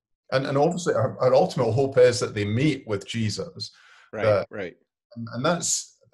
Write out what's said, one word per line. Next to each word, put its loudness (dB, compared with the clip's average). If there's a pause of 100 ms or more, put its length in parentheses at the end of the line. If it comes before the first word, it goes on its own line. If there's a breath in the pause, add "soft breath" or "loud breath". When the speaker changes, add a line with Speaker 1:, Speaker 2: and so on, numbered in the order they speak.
(300)
Speaker 1:
And, 0
and -2
obviously 0
our, -2
our 4
ultimate 2
hope 0
is 6
that -4
they -2
meet 0
with -6
Jesus. -6 (400 loud breath)
Speaker 2:
Right, -6
Speaker 1:
That 2
Speaker 2:
right. -10 (400)
Speaker 1:
and, -10
and -6
that's, -2 (160)